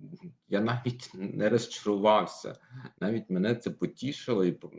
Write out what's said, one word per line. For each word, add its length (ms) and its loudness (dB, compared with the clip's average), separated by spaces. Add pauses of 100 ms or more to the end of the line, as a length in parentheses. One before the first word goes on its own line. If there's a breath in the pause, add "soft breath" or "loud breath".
(480)
я 120 0
навіть 540 -2
не 340 -2
розчарувався. 1080 2 (460 loud breath)
Навіть 300 -2
мене 240 4
це 160 -2
потішило, 720 -2
і, 140 2 (200)